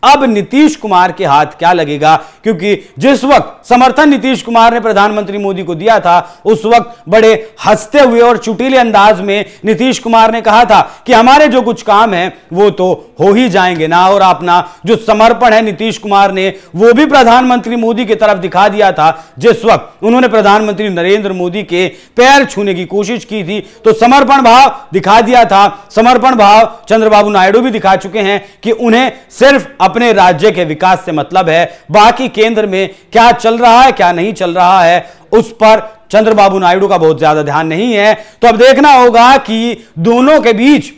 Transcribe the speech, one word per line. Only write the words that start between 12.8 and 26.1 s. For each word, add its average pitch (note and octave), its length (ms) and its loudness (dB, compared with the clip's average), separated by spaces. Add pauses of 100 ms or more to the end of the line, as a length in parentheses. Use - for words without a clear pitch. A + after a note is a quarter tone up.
हो F#3+ 140 2
ही A#3+ 160 0
जाएंगे F3+ 380 -2
ना। F3 220 2
और G3 120 2
अपना F3 520 0 (120)
जो G#3 100 0
समर्पण A3 580 0
है A3 80 2
नीतीश G#3+ 360 -6
कुमार G3 340 0
ने, F#3+ 220 -4 (220)
वो A3+ 180 4
भी C#4 120 2
प्रधानमंत्री B3 720 0
मोदी A3+ 300 -4
की G#3 100 -2
तरफ G#3+ 220 0
दिखा F#3 300 -2
दिया G3+ 240 0
था। D#3 340 -2 (140)
जिस A3+ 260 0
वक्त F#3 380 -2
उन्होंने A#3+ 240 0
प्रधानमंत्री G#3+ 600 -2
नरेंद्र F#3+ 420 -2
मोदी F3+ 320 -6
के F3 240 -4
पैर C4 580 0
छूने G3 280 -6
की F3+ 120 -8
कोशिश G3+ 400 -8
की G#3 180 -10
थी, F#3+ 260 -10 (160)
तो A3 80 2
समर्पण C4 480 2
भाव B3 520 2
दिखा G3 280 2
दिया A#3+ 240 2
था। G3 460 0
समर्पण B3 440 0